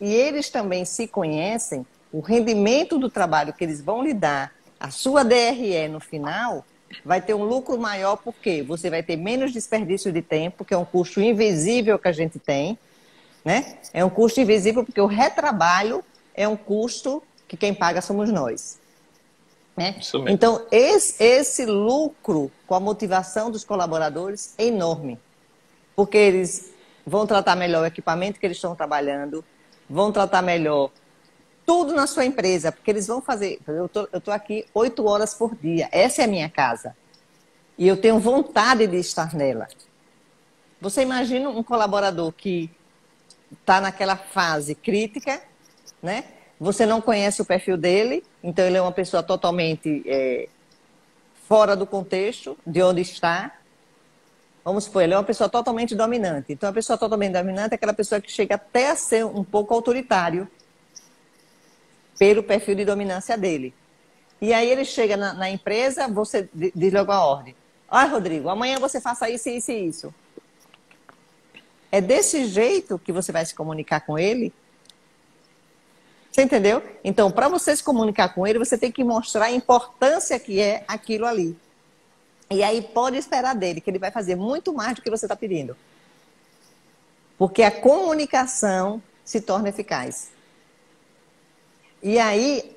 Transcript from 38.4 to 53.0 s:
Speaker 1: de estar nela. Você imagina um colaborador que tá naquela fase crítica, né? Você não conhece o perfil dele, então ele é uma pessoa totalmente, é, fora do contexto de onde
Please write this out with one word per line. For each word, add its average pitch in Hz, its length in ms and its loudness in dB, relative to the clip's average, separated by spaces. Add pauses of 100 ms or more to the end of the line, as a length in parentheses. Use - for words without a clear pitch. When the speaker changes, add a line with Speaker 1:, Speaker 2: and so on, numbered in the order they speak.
Speaker 1:
de 175 100 -2
estar 165 380 -4
nela. 131 320 -2 (1160)
Você 196 220 -2
imagina 254 440 -2
um 233 140 -6
colaborador 202 720 0
que 170 400 -6 (920)
tá 190 160 6
naquela 190 360 -2
fase 156 580 -2
crítica, 226 680 -4 (580)
né? 196 220 -6 (360)
Você 202 280 2
não 220 140 2
conhece 208 380 0
o - 60 -2
perfil 185 320 0
dele, 208 460 2 (200)
então 175 220 0
ele 185 120 2
é 190 40 4
uma 180 100 0
pessoa 180 300 -2
totalmente, 165 880 -2
é, 131 420 -2 (1000)
fora 208 280 6
do 190 100 -4
contexto 196 800 -6
de 165 160 0
onde 180 200 4